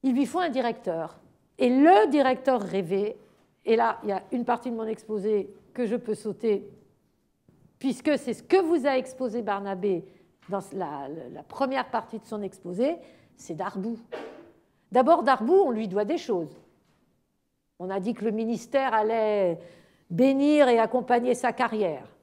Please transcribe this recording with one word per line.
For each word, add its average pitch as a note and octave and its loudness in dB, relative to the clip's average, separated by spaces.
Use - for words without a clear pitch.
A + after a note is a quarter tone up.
Il C4 2
lui C4 2
faut E4 -4
un F4+ 0
directeur. A3+ -4
Et B3+ 4
le D#4+ 8
directeur C4 2
rêvé, F#3+ -2
et A3 4
là, A3+ 2
il G#3 -4
y - 0
a F#3+ -4
une A#3+ -4
partie A#3+ -2
de A#3 -6
mon A3+ -6
exposé G#3+ -4
que A#3+ -2
je G#3+ -2
peux G#3+ -4
sauter, G#3 -4
puisque - -2
c'est - -6
ce - -10
que F#4 4
vous D#4+ 2
a C4+ 2
exposé B3+ -4
Barnabé G3 -2
dans G3 -4
la, D3 -8
la, C#3+ -12
la - -16
première C4 -4
partie A3+ -6
de - -20
son G#3 -10
exposé, G3 -4
c'est - -12
Darboux. G3 -6
D'abord, C4 4
Darboux, C4+ 4
on B3+ 0
lui A3 -4
doit G3+ 0
des D#4 -2
choses. E3+ -4
On F#3 -8
a G3 -4
dit G3 -4
que G#3 -4
le A#3 2
ministère A3+ -2
allait G#3+ 2
bénir C4+ 4
et A#3 4
accompagner A#3+ 0
sa A#3+ -2
carrière. G3 -2